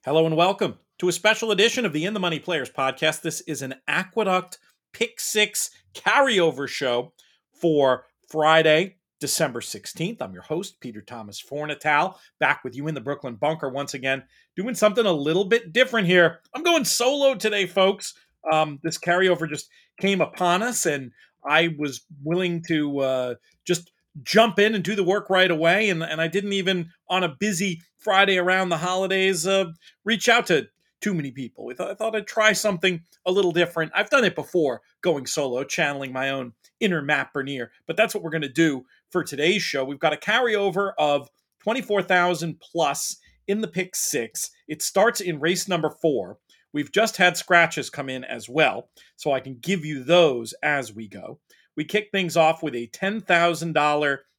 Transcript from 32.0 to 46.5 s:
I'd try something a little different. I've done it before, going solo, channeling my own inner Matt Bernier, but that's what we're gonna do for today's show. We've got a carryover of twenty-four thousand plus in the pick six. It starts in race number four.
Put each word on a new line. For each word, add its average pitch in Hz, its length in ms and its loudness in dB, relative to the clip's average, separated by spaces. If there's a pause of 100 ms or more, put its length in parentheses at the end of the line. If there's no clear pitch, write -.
I'd 208 120 -6
try 214 260 2
something 185 520 0 (200)
a 185 80 0
little 185 200 2
different. 165 420 0
I've 202 160 0
done 269 140 4
it 180 100 2
before, 143 480 0 (180)
going 147 240 0
solo, 131 400 -4
channeling 139 480 -4
my 131 160 -4
own 135 240 -6 (260)
inner 180 220 0
Matt 139 320 -2
Bernier, 135 380 -8 (160)
but 165 100 -4
that's 214 180 2
what 196 80 -6
we're 165 80 -6
gonna 151 180 -4
do 139 360 2 (240)
for 175 160 -2
today's 165 380 0
show. 139 200 -2
We've 139 160 -6
got 156 140 2
a 147 40 -4
carryover 202 840 0
of 147 320 0 (300)
twenty-four 208 420 0
thousand 175 580 0
plus - 560 -4 (300)
in 208 160 -2
the 208 60 -6
pick 180 280 -6
six. - 540 -6 (180)
It 151 140 -8
starts 214 400 2
in 165 180 -6
race 180 280 -2
number 165 200 0
four. 123 500 -2 (340)